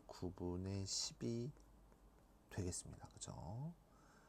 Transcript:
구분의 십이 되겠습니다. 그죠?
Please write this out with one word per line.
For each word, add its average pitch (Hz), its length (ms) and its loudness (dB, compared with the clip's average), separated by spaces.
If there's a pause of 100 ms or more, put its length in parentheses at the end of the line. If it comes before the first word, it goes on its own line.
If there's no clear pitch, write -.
구분의 92 800 2
십이 120 680 2 (960)
되겠습니다. - 580 0
그죠? 120 680 -2 (540)